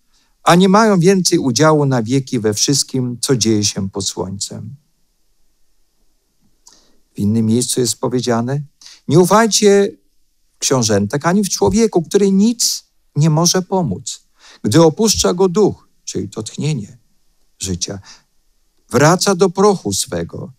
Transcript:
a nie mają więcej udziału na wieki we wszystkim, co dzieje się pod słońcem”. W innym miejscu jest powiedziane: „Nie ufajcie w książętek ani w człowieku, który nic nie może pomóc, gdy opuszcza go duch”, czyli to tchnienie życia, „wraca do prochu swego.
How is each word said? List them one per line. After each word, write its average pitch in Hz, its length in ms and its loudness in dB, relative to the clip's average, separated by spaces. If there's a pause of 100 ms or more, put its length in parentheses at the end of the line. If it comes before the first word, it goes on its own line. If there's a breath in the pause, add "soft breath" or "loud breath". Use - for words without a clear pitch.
(420)
a 165 120 4
nie 185 140 4
mają 202 320 4
więcej 180 380 2
udziału 147 460 2
na 127 180 0
wieki 127 360 -4
we 107 160 -2
wszystkim, 127 680 -4
co 135 160 -2
dzieje 107 280 0
się 98 260 -6
pod 95 160 -8
słońcem”. 104 680 -10 (2500 soft breath)
W - 40 -16
innym 110 280 0
miejscu 120 340 0
jest 117 200 -2
powiedziane: 123 640 -2 (460 loud breath)
„Nie 147 120 4
ufajcie 202 680 4 (640)
w - 40 -20
książętek 110 680 -2
ani 196 180 0
w 180 40 -4
człowieku, 202 540 0
który 196 280 0
nic 214 540 0 (320)
nie 151 140 2
może 180 320 0
pomóc, 175 600 -6 (400 soft breath)
gdy 131 200 4
opuszcza 190 520 2
go 185 140 2
duch”, 175 400 0 (160)
czyli 101 240 -10
to 110 140 -12
tchnienie 123 560 -8 (600)
życia, 98 400 -8 (920 loud breath)
„wraca 185 440 2
do 185 160 2
prochu 190 420 0
swego. - 680 -8